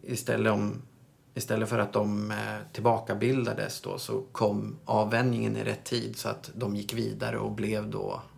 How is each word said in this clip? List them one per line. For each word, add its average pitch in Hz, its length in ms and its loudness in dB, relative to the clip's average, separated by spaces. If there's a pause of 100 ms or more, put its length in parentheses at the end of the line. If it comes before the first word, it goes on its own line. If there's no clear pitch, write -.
istället 110 520 0
om, 104 280 0 (520)
istället 110 360 -2
för 117 100 2
att 104 140 0
de, 104 380 0
eh, 107 60 -2 (340)
tillbakabildades 113 1080 2
då 98 160 -6
så - 240 -2 (100)
kom 104 540 2
avvänjningen 113 720 4
i 110 60 -2
rätt 107 200 -2
tid 113 340 -2
så 113 120 -2
att - 260 -6
de 101 200 -2
gick 104 180 -4
vidare 113 440 -2
och 107 140 -2
blev 107 380 0
då 98 320 -4 (160)